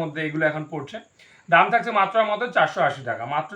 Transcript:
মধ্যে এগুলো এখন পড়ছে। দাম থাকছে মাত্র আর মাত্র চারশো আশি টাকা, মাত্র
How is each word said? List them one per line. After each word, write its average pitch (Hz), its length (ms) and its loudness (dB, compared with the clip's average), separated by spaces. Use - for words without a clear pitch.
মধ্যে 156 260 -6
এগুলো 156 220 -4
এখন 151 220 -4
পড়ছে। 151 260 -8
দাম 170 240 6
থাকছে 233 260 0
মাত্র 196 220 2
আর 214 100 2
মাত্র 220 140 -2
চারশো 170 240 2
আশি 135 200 -6
টাকা, 117 140 -4
মাত্র 156 200 -4